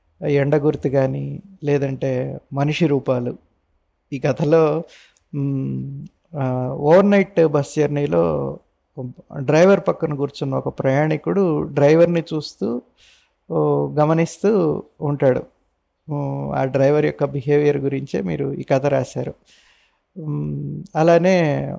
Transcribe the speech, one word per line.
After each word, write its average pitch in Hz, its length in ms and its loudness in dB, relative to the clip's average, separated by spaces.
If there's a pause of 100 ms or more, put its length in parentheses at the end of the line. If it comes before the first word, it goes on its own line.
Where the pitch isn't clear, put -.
(280)
ఎండ 143 280 2
గుర్తు 147 320 0
కానీ, 139 540 -2 (220)
లేదంటే 135 760 -2 (140)
మనిషి 151 340 0
రూపాలు. 131 500 -2 (760)
ఈ 135 60 -6
కథలో, 156 640 2 (520)
ఉమ్, 139 720 -6 (280)
ఆ, 127 320 -4
ఓవర్ 147 420 4
నైట్ 190 380 4
బస్ 143 280 -2
జర్నీలో 147 840 0 (800)
డ్రైవర్ 165 480 4
పక్కన 160 260 -2
కూర్చున్న 135 420 -4
ఒక 131 240 -4
ప్రయాణికుడు 156 840 0
డ్రైవర్ని 160 600 4 (100)
చూస్తూ, 202 480 -6 (680)
ఓ, 147 420 0
గమనిస్తూ 165 880 0 (180)
ఉంటాడు. 143 420 0 (680)
ఉమ్, 139 460 -6
ఆ 135 100 0
డ్రైవర్ 139 400 2
యొక్క 147 180 -4
బిహేవియర్ 143 540 0
గురించే 135 440 -4
మీరు 143 320 -4
ఈ 143 100 -8
కథ 139 220 0
రాశారు. 131 480 -4 (840)
ఉమ్, 147 640 -8 (120)
అలానే 165 840 2